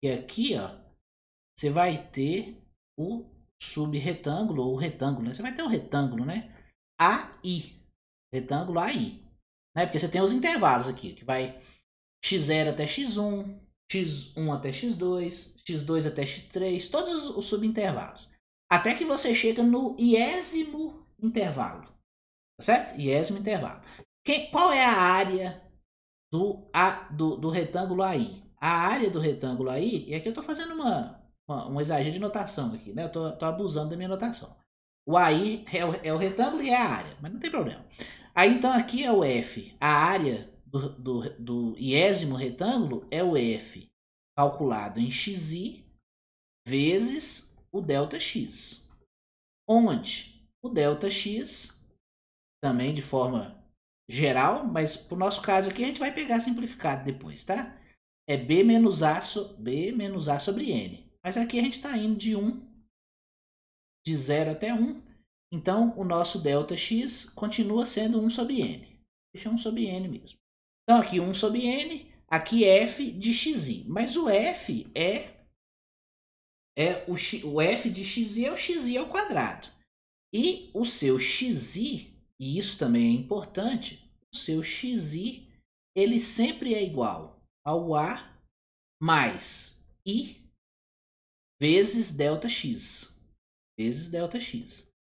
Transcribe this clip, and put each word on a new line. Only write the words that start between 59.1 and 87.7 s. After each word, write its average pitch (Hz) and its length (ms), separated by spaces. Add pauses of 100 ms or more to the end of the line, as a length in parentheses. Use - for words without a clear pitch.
so-, - 360
B 135 340
menos 196 380
A 143 100
sobre 226 320
N. 95 400 (120)
Mas 185 140
aqui 233 220
a - 20
gente 262 200
tá 277 160
indo 214 180
de 214 200
um, 208 300 (1400)
de 160 100
zero 147 360
até 220 220
um. 240 300 (480)
Então, 208 480
o 196 40
nosso 170 380
delta 147 340
x - 540
continua 214 560
sendo 220 340
um 220 100
sobre 247 320
N. - 380 (360)
Deixa 196 140
um 233 80
sobre 226 280
N 185 220
mesmo. - 320 (440)
Então, 233 180
aqui 185 180
um 185 140
sobre 220 320
N, 294 460 (160)
aqui 185 380
F 226 460
de 208 220
x 233 340
I. - 200
Mas 202 280
o 320 140
F 214 640
é, 190 500 (1300)
é 175 340
o 175 60
x, - 260
o 151 180
F 220 280
de 190 140
x 208 340
I 240 80
é 294 80
o 359 40
x 320 300
I 247 100
ao - 120
quadrado. 262 580 (640)
E 339 400
o 226 120
seu 131 340
x 156 560
I, 233 420 (220)
e 135 180
isso - 220
também 120 360
é 127 40
importante, 214 920 (240)
o - 40
seu 156 260
x 190 500
I, 214 340 (480)
ele 226 240
sempre 233 540
é 214 80
igual 127 580 (260)
ao 165 300